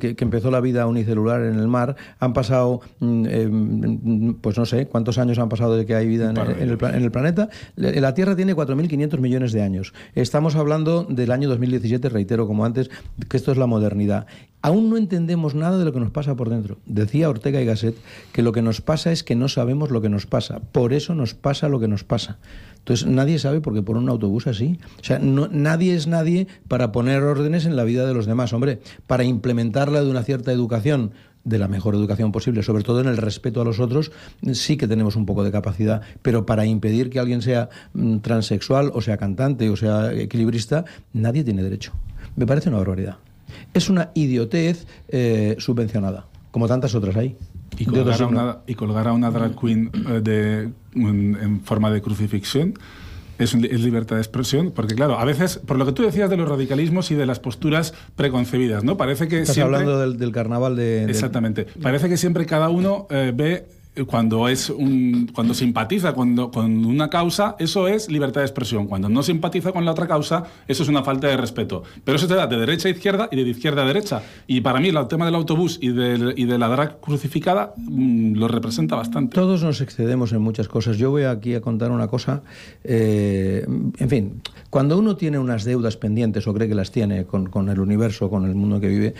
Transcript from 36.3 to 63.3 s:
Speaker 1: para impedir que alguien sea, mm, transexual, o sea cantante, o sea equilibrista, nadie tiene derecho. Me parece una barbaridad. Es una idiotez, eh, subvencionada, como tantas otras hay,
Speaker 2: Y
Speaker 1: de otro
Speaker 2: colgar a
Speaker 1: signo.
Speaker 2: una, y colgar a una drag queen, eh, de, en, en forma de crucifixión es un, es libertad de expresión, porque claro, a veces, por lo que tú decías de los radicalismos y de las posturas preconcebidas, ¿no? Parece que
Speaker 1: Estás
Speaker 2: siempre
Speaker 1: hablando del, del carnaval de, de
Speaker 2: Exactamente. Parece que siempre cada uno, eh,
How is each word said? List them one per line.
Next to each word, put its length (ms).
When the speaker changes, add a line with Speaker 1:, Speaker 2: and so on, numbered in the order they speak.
Speaker 1:
para 220
impedir 420
que 100
alguien 220
sea, 300
mm, 240
transexual, 760
o 80
sea 160
cantante, 540
o 60
sea 360
equilibrista, 720
nadie 300
tiene 180
derecho. 300
Me 100
parece 220
una 80
barbaridad. 400
Es 160
una 240
idiotez, 720
eh, 500
subvencionada, 680
como 160
tantas 260
otras 220
hay, 200
Speaker 2:
Y 60
Speaker 1:
de 60
otro 140
Speaker 2:
colgar 100
a 20
Speaker 1:
signo. 140
Speaker 2:
una, 220
y 100
colgar 340
a 40
una 200
drag 260
queen, 320
eh, 140
de, 480
en, 460
en 220
forma 280
de 100
crucifixión 760
es 120
un, 120
es 160
libertad 360
de 60
expresión, 480
porque 240
claro, 240
a 60
veces, 340
por 200
lo 60
que 60
tú 140
decías 260
de 60
los 120
radicalismos 640
y 60
de 100
las 140
posturas 520
preconcebidas, 680
¿no? 120
Parece 300
que 140
Speaker 1:
Estás 160
Speaker 2:
siempre 220
Speaker 1:
hablando 200
del, 180
del 140
carnaval 460
de, 300
de 40
Speaker 2:
Exactamente. 560
Parece 260
que 80
siempre 300
cada 220
uno, 420
eh, 240